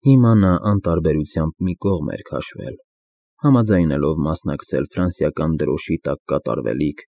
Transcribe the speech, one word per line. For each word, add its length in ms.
Հիմա 300
նա 160
անտարբերությամբ 960
մի 160
կողմ 360
էր 120
քաշվել, 520
համաձայնելով 760
մասնակցել 720
ֆրանսիական 680
դրոշի 440
տակ 240
կատարվելիք 800